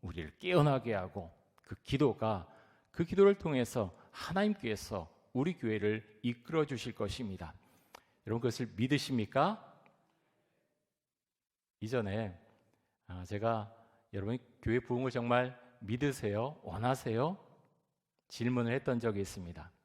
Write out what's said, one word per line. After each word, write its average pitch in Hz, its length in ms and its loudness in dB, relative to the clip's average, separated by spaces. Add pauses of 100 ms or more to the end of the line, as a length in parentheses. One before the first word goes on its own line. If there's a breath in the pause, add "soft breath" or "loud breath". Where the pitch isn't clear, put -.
우리를 82 380 -8
깨어나게 143 560 4
하고 92 360 -6 (300)
그 - 220 -12
기도가, 110 640 2 (440 loud breath)
그 - 140 -2
기도를 196 300 8
통해서 127 600 0 (160 loud breath)
하나님께서 120 960 -2 (260)
우리 147 200 0
교회를 107 720 -2
이끌어 135 420 0
주실 120 300 -6
것입니다. 98 580 -6 (720 loud breath)
여러분 113 160 0
그것을 120 340 0
믿으십니까? 135 880 2 (2250)
이전에, 107 560 -2 (680)
아, 90 180 -10
제가 107 460 -2 (420 loud breath)
"여러분 101 240 -2 (240)
교회 113 180 2
부흥을 127 320 -2
정말 123 460 2 (220)
믿으세요? 120 840 -2
원하세요?" 120 720 -2 (920)
질문을 120 440 0
했던 135 260 0
적이 110 220 0
있습니다. 87 500 -8 (140)